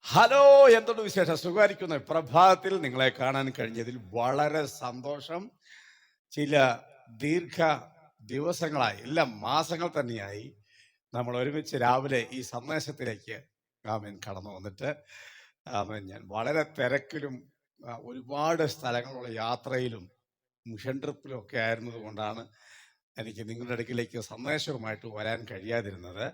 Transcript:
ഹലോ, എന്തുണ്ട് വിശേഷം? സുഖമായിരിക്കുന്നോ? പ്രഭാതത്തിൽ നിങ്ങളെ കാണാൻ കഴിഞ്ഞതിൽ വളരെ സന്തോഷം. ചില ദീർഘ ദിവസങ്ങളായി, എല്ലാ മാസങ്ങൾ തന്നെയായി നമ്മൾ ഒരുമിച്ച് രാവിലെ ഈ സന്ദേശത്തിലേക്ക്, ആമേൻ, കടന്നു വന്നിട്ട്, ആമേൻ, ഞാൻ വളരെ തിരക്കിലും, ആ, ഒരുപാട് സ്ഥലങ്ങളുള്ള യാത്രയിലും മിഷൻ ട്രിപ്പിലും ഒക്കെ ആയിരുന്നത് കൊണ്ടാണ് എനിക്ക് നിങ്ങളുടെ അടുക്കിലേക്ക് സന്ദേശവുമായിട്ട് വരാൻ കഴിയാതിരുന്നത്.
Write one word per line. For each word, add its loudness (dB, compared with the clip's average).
ഹലോ, 8
എന്തുണ്ട് 0
വിശേഷം? 2
സുഖമായിരിക്കുന്നോ? 2
പ്രഭാതത്തിൽ 6
നിങ്ങളെ 2
കാണാൻ 0
കഴിഞ്ഞതിൽ -6
വളരെ 0
സന്തോഷം. -10
ചില -2
ദീർഘ -2
ദിവസങ്ങളായി, -2
എല്ലാ 0
മാസങ്ങൾ -2
തന്നെയായി -8
നമ്മൾ -4
ഒരുമിച്ച് -6
രാവിലെ 2
ഈ -8
സന്ദേശത്തിലേക്ക്, -8
ആമേൻ, -8
കടന്നു -12
വന്നിട്ട്, -10
ആമേൻ, -8
ഞാൻ -18
വളരെ -2
തിരക്കിലും, -4
ആ, -14
ഒരുപാട് -2
സ്ഥലങ്ങളുള്ള -6
യാത്രയിലും -4
മിഷൻ -8
ട്രിപ്പിലും -12
ഒക്കെ -10
ആയിരുന്നത് -6
കൊണ്ടാണ് -8
എനിക്ക് -12
നിങ്ങളുടെ -8
അടുക്കിലേക്ക് -6
സന്ദേശവുമായിട്ട് -6
വരാൻ -4
കഴിയാതിരുന്നത്. -8